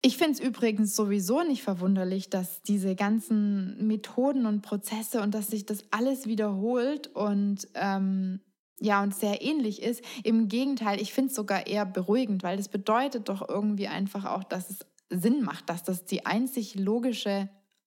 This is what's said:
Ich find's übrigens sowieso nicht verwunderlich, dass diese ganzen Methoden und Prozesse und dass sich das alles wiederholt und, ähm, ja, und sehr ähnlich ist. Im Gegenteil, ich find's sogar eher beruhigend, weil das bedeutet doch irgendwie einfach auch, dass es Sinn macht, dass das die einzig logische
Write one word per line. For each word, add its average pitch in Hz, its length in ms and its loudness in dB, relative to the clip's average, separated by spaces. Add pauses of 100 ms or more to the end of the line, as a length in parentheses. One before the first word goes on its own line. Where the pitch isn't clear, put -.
Ich 262 160 6
find's 311 240 4
übrigens 214 560 2
sowieso 208 460 2
nicht 294 200 0
verwunderlich, 190 680 0
dass 185 320 -4
diese 190 340 0
ganzen 208 920 0
Methoden 247 600 2
und 208 160 0
Prozesse 220 580 -4
und 202 120 0
dass 214 160 -2
sich 208 180 -4
das 208 240 -6
alles 254 360 0
wiederholt 226 840 0
und, 202 680 0
ähm, 190 640 0 (400)
ja, 202 220 4
und 202 120 0
sehr 202 280 -2
ähnlich 247 400 0
ist. 233 200 -2 (220)
Im 226 240 4
Gegenteil, 233 520 0
ich 208 120 -6
find's 269 240 0
sogar 202 300 0
eher 202 200 0
beruhigend, 190 560 0
weil 185 140 -2
das 196 120 -4
bedeutet 226 600 0
doch 196 200 -4
irgendwie 202 380 0
einfach 196 380 -4
auch, - 180 -2
dass - 280 -6
es 196 80 -12 (340)
Sinn 233 300 2
macht, 165 260 -6
dass 170 140 -4
das 180 220 -4
die - 220 -4
einzig 233 480 -2
logische 202 720 0 (380)